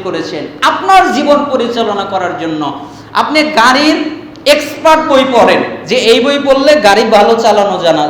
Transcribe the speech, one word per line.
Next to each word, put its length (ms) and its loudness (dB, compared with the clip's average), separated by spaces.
করেছেন 420 -8
আপনার 500 2
জীবন 380 0
পরিচালনা 540 -2
করার 340 -6
জন্য। 420 -6
আপনি 300 0
গাড়ির 680 0
এক্সপার্ট 640 0
বই 240 2
পড়েন, 300 2
যে 100 -2
এই 280 2
বই 200 0
পড়লে 360 2
গাড়ি 240 2
ভালো 300 4
চালানো 440 2
জানা 320 0